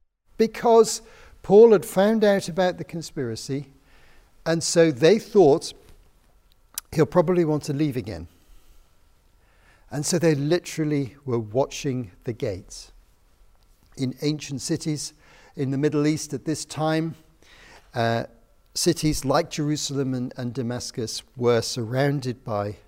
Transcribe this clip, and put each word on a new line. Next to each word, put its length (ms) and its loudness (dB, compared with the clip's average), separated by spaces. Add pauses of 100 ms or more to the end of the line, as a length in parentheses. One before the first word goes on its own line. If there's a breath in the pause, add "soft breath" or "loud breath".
(380)
because 640 2 (400 loud breath)
Paul 300 8
had 140 6
found 380 2
out 240 2
about 300 0
the 60 -12
conspiracy, 880 -8 (760 soft breath)
and 160 0
so 300 4
they 260 4
thought, 560 4 (1160)
"He'll 160 2
probably 380 2
want 180 -2
to 100 -6
leave 240 -2
again." 300 -10 (1600 soft breath)
And 140 -6
so 120 -2
they 160 2
literally 920 -2
were 140 -2
watching 720 -4 (120)
the 80 -6
gates. 640 -10 (1040)
In 240 -6
ancient 400 -6
cities 520 -6 (420 soft breath)
in 160 -4
the 60 -2
Middle 300 0
East 260 -4
at 120 -10
this 180 -6
time, 520 -4 (800 loud breath)
uh, 300 -2 (500)
cities 520 -2
like 240 4
Jerusalem 640 -4
and, 240 -6
and 160 -8
Damascus 720 -6 (120)
were 260 2
surrounded 840 -4
by 320 -4 (100)